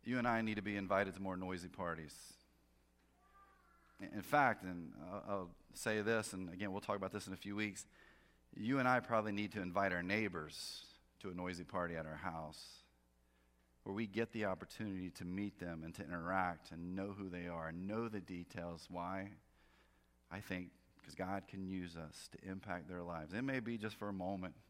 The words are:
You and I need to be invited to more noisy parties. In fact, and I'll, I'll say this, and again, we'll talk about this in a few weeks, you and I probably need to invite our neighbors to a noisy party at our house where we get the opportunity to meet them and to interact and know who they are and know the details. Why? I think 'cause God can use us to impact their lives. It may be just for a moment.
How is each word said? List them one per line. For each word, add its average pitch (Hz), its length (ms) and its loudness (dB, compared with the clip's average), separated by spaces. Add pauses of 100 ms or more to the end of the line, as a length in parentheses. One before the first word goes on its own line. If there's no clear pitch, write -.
You 123 140 2
and 120 100 4
I 113 140 6
need 110 140 2
to 104 80 0
be 104 120 0
invited 98 380 6
to 98 80 -6
more 92 160 -2
noisy 92 300 -2
parties. 85 640 -6 (1700)
In 98 240 -4
fact, 135 400 6
and 87 300 -4 (180)
I'll, 101 160 -4
I'll 95 220 0 (260)
say 107 260 2
this, 110 320 4
and 92 180 -4
again, 95 200 -2
we'll 98 100 0
talk 104 140 0
about 98 160 0
this 101 160 -4
in 92 60 -4
a 92 40 -6
few 101 180 -4
weeks, 104 300 0 (720)
you 127 240 2
and 127 80 6
I 127 140 8
probably 110 320 4
need 104 180 0
to 104 100 -2
invite 92 320 4
our 87 80 4
neighbors 90 840 0 (340)
to 98 100 -6
a 90 40 -4
noisy 90 320 -2
party 87 300 0
at 80 120 -2
our 78 80 -4
house 82 720 -6 (960)
where 101 100 -2
we 107 140 0
get 110 240 2
the 107 140 0
opportunity 95 680 -2
to - 140 -10
meet 95 340 -2
them 82 240 -4
and 82 120 -6
to 95 80 -6
interact 87 680 0
and 87 240 -6
know 98 200 -2
who 98 140 -6
they 87 180 -6
are 82 200 -4
and 87 180 -4
know 110 220 0
the 104 140 -4
details. 85 680 -6
Why? 92 440 -4 (1000)
I - 80 -4
think 90 320 -4 (320)
'cause - 100 -14
God 95 340 -2
can 95 200 -4
use 90 300 -2
us 80 320 -10
to - 200 -10
impact 92 380 -4
their 90 160 -4
lives. 85 300 -4
It 120 100 0
may 135 160 2
be 117 180 -2
just 107 200 -4
for 104 120 -2
a 101 40 -2
moment. 92 420 -2 (140)